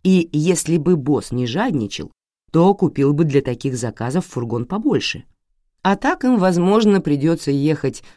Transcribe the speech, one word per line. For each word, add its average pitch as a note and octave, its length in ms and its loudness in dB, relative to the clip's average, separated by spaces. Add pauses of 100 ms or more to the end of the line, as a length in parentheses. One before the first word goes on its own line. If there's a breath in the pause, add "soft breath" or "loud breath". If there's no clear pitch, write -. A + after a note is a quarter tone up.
и F#3 300 2
если E3+ 440 0
бы E3 200 2
босс C3 360 -2
не B2 140 -2
жадничал, C3 640 -4 (380)
то G3 240 4
купил C#3+ 400 0
бы D#3+ 100 2
для C#3 160 2
таких B2+ 360 -4
заказов B2 500 -4
фургон A#2+ 400 -6
побольше. G#3+ 580 -4 (580)
А G3 140 2
так C#4+ 280 -2
им, B3+ 140 2
возможно, F#3 600 4
придется D3 500 -2
ехать C#3+ 520 -2 (140 soft breath)